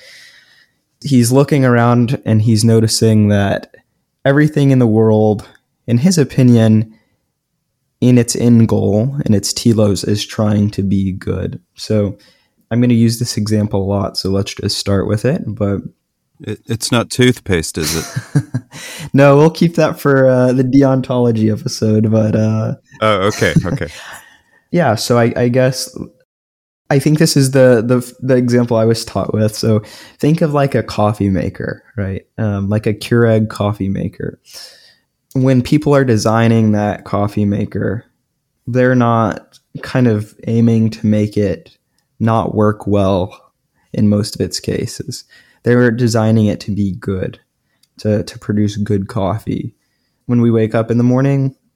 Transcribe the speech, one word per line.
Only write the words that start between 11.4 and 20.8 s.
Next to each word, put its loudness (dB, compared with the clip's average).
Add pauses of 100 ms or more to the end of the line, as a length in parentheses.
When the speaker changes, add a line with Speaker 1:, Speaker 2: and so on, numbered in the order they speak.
Speaker 1:
So -4 (540)
I'm 0
gonna 2
use 2
this -6
example -2
a -4
lot, -4
so -4
let's -2
just -6
start -2
with -2
it. -2
But -4 (640)
Speaker 2:
It, -12
it's -6
not 0
toothpaste, 0
is -4
it? -4
Speaker 1:
<laughs> -10 (580)
No, 6
we'll 6
keep 0
that -2
for, 2
uh, 2
the 0
deontology 2